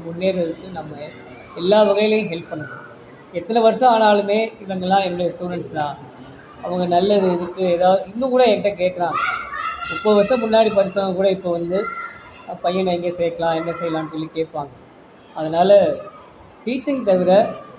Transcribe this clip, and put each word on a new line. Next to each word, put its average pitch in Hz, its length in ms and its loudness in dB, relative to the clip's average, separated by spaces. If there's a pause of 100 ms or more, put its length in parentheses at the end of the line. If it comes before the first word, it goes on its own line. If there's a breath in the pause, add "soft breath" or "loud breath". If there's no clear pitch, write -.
முன்னேறதுக்கு 180 680 -4
நம்ம 151 240 -12 (600)
எல்லா 196 260 4
வகையிலையும் 208 480 2
ஹெல்ப் 170 200 -10
பண்ணணும். - 360 -12 (460)
எத்தனை 226 300 -2
வருஷம் 226 380 6
ஆனாலுமே 208 520 2 (140)
இவங்கெல்லாம் 190 380 0
என்னுடைய 175 320 -2
ஸ்டூடெண்ட்ஸ் 175 360 -8
தான். 147 240 -4 (680)
அவங்க 180 240 -4
நல்லது 185 460 4
இதுக்கு 180 320 -4
ஏதாவது 185 480 2
இன்னும் 254 180 -4
கூட 247 160 4
என்கிட்ட 202 220 2
கேட்குறாங்க. 175 520 -2 (720)
முப்பது 214 240 0
வருஷம் 226 280 2
முன்னாடி 220 360 4
படிச்சவங்க 190 360 0
கூட 190 160 2
இப்போ 185 200 -4
வந்து, 170 340 -2 (760)
"பையனை 180 320 0
எங்கே 175 140 -2
சேர்க்கலாம், 170 460 -2
என்ன 165 160 -4
செய்யலாம்னு" 160 360 -4
சொல்லி 160 280 -8
கேட்பாங்க. 160 340 -6 (680)
அதனால 165 600 4 (680)
டீச்சிங் 262 380 -4
தவிர 185 520 4 (240)